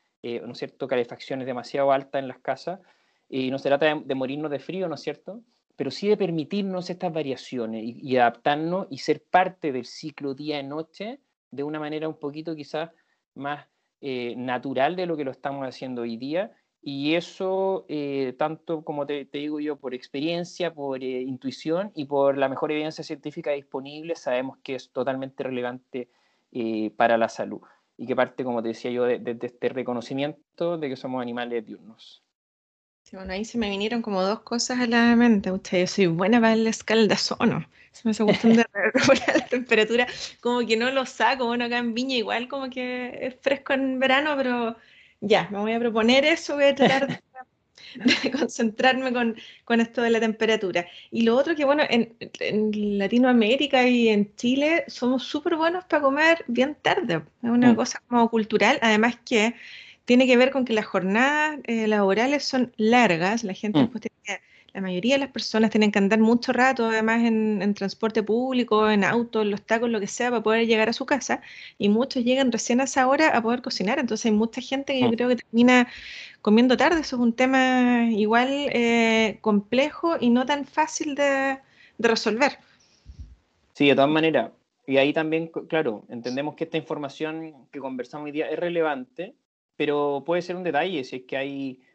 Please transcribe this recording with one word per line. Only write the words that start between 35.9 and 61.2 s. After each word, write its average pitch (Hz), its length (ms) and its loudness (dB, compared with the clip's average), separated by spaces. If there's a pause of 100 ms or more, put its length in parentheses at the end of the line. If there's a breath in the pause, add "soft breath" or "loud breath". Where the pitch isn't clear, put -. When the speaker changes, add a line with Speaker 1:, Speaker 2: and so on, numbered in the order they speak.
Speaker 2:
buena 185 340 4
para 226 140 6
el 220 120 2
escaldazón, 220 840 2
¿no? 151 160 -4 (260 soft breath)
Se - 120 -20
me 226 80 2
hace 220 120 0
cuestión 214 300 6
de 226 100 6 (160)
<laughs> 202 140 0
regular 262 440 4
la 247 80 -2
temperatura. 240 600 2 (340 loud breath)
Como 240 260 0
que 220 100 2
no 240 160 0
lo 269 140 0
saco. 247 400 0
Bueno, 240 180 -2
acá 240 140 -4
en 233 160 -4
Viña 254 220 -2
igual 220 320 -2
como 269 220 -8
que 247 560 -10
es 254 140 -8
fresco 269 320 -2
en 262 260 -2
verano, 269 380 2
pero 240 400 -2 (440 soft breath)
ya, 185 300 2
me 202 80 -6
voy 214 140 -2
a 233 60 -2
proponer 233 460 2
eso, 320 320 0
voy 285 80 2
a 277 100 6
tratar 269 320 4
de, - 140 -6 (720 loud breath)
<laughs> 233 300 2
de 262 80 0
concentrarme 254 800 0
con, 233 240 0 (280 loud breath)
con 233 160 2
esto 233 220 0
de 233 80 2
la 226 80 4
temperatura. 220 680 0 (260 loud breath)
Y 226 100 0
lo 226 140 4
otro 285 180 2
que, 302 100 -2
bueno, 294 240 4
en, - 280 0 (240)
en 208 580 -2
Latinoamérica 247 880 4
y 240 220 4
en 208 260 2
Chile 277 540 0
somos 247 340 -2
súper 339 320 -2
buenos 339 300 -2
para 302 180 0
comer 302 460 2
bien 254 340 0
tarde. 233 400 0 (200)
Es 240 80 -2
una 240 220 6
Speaker 1:
Mm. 220 40 6
Speaker 2:
cosa 240 320 -4
como 233 200 4
cultural, 220 540 2
además 226 420 4
que 233 300 0 (500 loud breath)
tiene 247 220 6
que 247 100 6
ver 254 160 6
con 269 120 0
que 240 80 -4
las 214 140 0
jornadas, 269 800 0